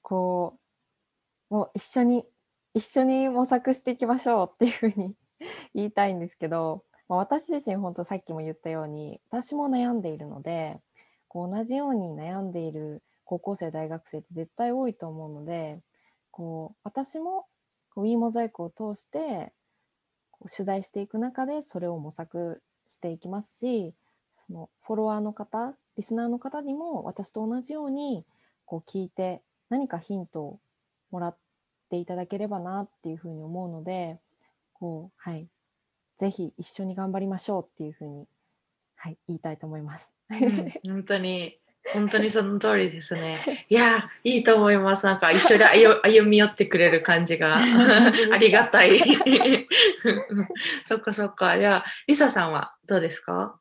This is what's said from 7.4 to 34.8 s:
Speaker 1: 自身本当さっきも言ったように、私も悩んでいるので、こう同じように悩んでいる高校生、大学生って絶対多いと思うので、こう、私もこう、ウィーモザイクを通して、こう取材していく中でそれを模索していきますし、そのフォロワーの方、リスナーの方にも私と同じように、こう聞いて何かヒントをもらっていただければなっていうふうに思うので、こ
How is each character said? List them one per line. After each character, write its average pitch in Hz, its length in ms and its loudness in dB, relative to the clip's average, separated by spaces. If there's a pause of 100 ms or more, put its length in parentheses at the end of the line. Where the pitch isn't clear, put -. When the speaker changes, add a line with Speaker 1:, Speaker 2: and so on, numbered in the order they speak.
Speaker 1:
自 285 180 -6
身 190 80 -4
本 185 160 -6
当 175 100 -10
さ 196 120 -8
っ 185 80 -10
き 170 100 -14
も 160 60 -10
言 156 140 -8
っ - 20 -12
た - 140 -12
よ 160 140 -8
う 151 40 -10
に、 151 320 -14 (100)
私 247 260 -10
も 294 140 -4
悩 240 240 -2
ん 226 80 -4
で 170 80 -8
い 151 80 -10
る 151 100 -14
の 143 140 -16
で、 160 400 -8 (460)
こ 175 180 -10
う 180 40 -10
同 214 140 -6
じ 247 120 -8
よ 285 140 -4
う 254 60 -2
に 175 200 -6
悩 175 260 -10
ん 190 100 -10
で 170 80 -8
い 160 120 -8
る 151 300 -12 (240)
高 175 140 -8
校 202 160 -8
生、 165 160 -10
大 156 180 -8
学 160 200 -12
生 156 100 -12
っ - 20 -14
て - 120 -20
絶 165 220 -12
対 240 160 -4
多 262 160 -4
い 214 60 -6
と 170 140 -14
思 156 220 -14
う 151 40 -14
の 147 120 -16
で、 165 360 -10 (480)
こ 165 460 -14
う、 - 80 -20
私 269 360 -10
も 370 280 -8 (480)
こ 196 60 -8
う、 208 40 -4
ウ - 20 -2
ィ 233 80 0
ー - 20 0
モ 233 120 -2
ザ 233 140 -4
イ 226 80 -6
ク - 100 -16
を 170 80 -10
通 208 240 -12
し - 160 -18
て、 277 440 -10 (800)
こ - 160 -20
う - 40 -18
取 190 140 -10
材 196 180 -4
し - 80 -18
て 202 100 -8
い 202 60 -10
く 220 100 -10
中 254 280 -6
で 294 160 -8
そ 190 180 -14
れ 175 80 -6
を 170 100 -8
模 151 140 -14
索 165 500 -12 (260)
し - 100 -20
て 175 120 -10
い 165 80 -12
き 175 120 -16
ま 196 120 -10
す - 160 -20
し、 226 380 -6 (380)
そ - 200 -20
の 165 160 -18 (120)
フ - 120 -10
ォ - 40 -4
ロ 220 80 -2
ワ 214 120 -4
ー - 20 -6
の 214 140 -6
方、 226 420 -10 (220)
リ 214 60 -10
ス 226 100 -8
ナ 233 120 -4
ー - 20 -4
の 240 120 -6
方 285 220 -10
に 277 120 -8
も 311 300 -10
私 180 280 -14
と 214 160 -8
同 247 140 -6
じ 269 120 -14
よ 302 120 -10
う 277 60 -8
に、 269 340 -8 (400)
こ 170 120 -12
う - 120 -14
聞 190 140 -8
い 180 60 -12
て 185 320 -8 (280)
何 262 180 -4
か - 100 -10
ヒ 196 200 -10
ン 175 100 -10
ト 156 140 -12
を 147 180 -14 (520)
も 180 80 -12
ら 170 100 -6
っ 170 80 -16 (520)
て 175 80 -6
い 175 80 -6
た 180 100 -10
だ 180 100 -8
け 196 120 -10
れ 208 100 -6
ば 202 120 -8
な 185 220 -8
っ 202 80 -12 (140)
て 165 60 -8
い 160 40 -8
う 160 40 -12
ふ 170 120 -16
う 160 40 -14
に 156 100 -14
思 175 240 -10
う 170 40 -10
の 160 120 -14
で、 175 360 -8 (540)
こ 170 400 -12